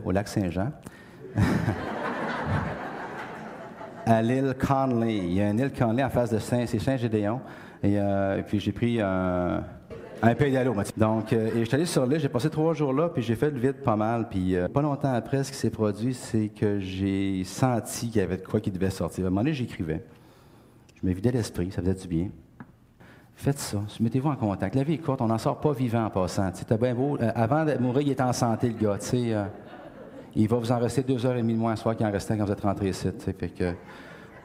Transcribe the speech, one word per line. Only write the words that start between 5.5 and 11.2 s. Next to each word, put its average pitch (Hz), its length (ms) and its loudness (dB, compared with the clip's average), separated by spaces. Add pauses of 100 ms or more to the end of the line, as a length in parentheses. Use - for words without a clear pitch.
une 104 80 0
île 135 140 0
Conley 123 300 2
en 120 80 0
face 120 200 2
de 110 80 2
Saint, 120 280 0
c'est 113 120 0
Saint-Gédéon. 117 640 0 (420)
Et, 101 160 4
euh, 98 400 2
et 95 40 -2
puis 104 160 0
j'ai 101 140 -2
pris 117 280 0
un, 90 600 2 (600)
un 113 120 8
pédalo, 131 400 2
Mathieu. 98 220 -2
Donc, 110 360 2